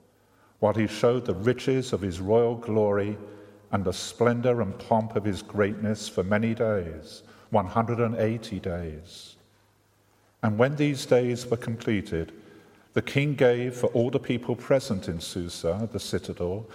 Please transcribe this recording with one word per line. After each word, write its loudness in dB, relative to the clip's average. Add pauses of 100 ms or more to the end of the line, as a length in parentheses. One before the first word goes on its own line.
(600)
while 4
he 2
showed 2
the -2
riches 0
of -2
his -4
royal 4
glory 0 (540)
and 0
the 0
splendor 2
and -2
pomp 0
of -2
his -2
greatness 0
for -2
many 2
days, -4 (260)
one 4
hundred 0
and 0
eighty -2
days. -8 (1080)
And 2
when 4
these 0
days 4
were 0
completed, -2 (600)
the 2
king 0
gave 4
for 0
all 2
the 0
people -2
present 0
in -4
Susa, -4
the -4
citadel, -4